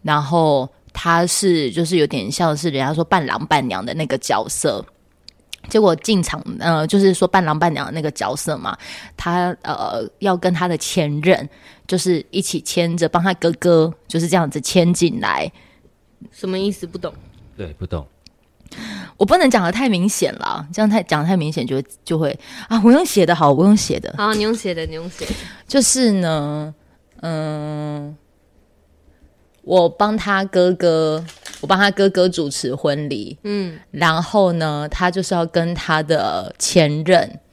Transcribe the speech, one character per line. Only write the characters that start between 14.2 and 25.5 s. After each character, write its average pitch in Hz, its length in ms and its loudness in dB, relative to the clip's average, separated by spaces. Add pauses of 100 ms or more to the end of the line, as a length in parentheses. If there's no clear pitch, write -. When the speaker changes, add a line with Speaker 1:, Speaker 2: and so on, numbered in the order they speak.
Speaker 1:
这 170 100 2
样 165 140 2
子 147 100 -6
牵 175 320 2
进 175 280 0
来。 76 300 -2 (840)
Speaker 2:
什 - 160 -8
么 185 100 -4
意 196 140 -2
思？ - 140 -10
不 170 120 -16
懂。 175 140 -10 (440)
Speaker 3:
对， 85 220 -12
不 90 80 -8
懂。 78 180 -8 (1120)
Speaker 1:
我 - 60 4
不 269 120 4
能 320 140 4
讲 226 120 4
得 170 80 2
太 233 160 -2
明 190 220 2
显 - 260 -2
了， - 380 -6
这 190 80 -6
样 214 80 4
太， 208 140 2
讲 151 200 -2
得 160 60 0
太 185 80 2
明 156 160 -2
显 143 140 -4
就， 135 140 -2 (240)
就 165 140 -2
会， 143 180 -2 (300)
啊， 226 160 0
我 226 80 8
用 294 140 6
写 190 220 2
的 170 80 4
好， 151 180 6
我 143 120 4
用 208 120 8
写 - 240 -2
的。 - 160 -10
Speaker 2:
好， 214 160 0
你 214 100 -2
用 220 120 0
写 208 180 -6
的， 160 140 -6
你 156 80 -10
用 165 160 -10
写 - 160 -12
的。 - 60 -8 (360)